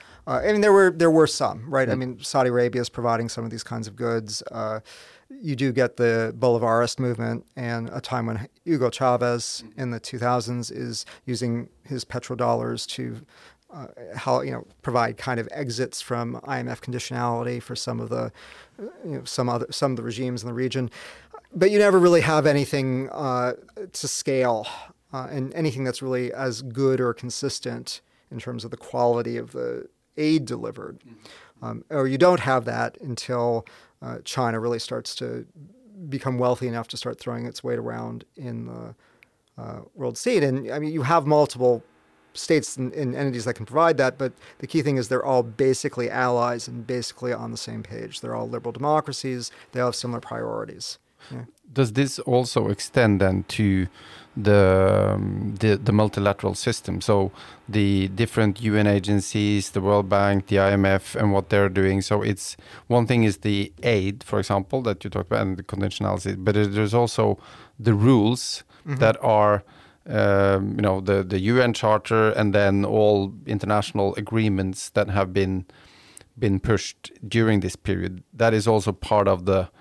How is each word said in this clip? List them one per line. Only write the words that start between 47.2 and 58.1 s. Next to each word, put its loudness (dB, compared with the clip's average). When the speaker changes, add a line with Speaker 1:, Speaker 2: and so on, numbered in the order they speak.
Speaker 1:
on -8
the -10
same -10
page. -12
They're -8
all -6
liberal -8
democracies. -2
They -10
all 2
have 0
similar -6
priorities. -10
Yeah. -12
Speaker 2:
Does 2
this 0
also 0
extend 2
then 2
to 2
the, 6
um, -2
the, 4
the 0
multilateral 2
system? -4
So 2
the 2
different 0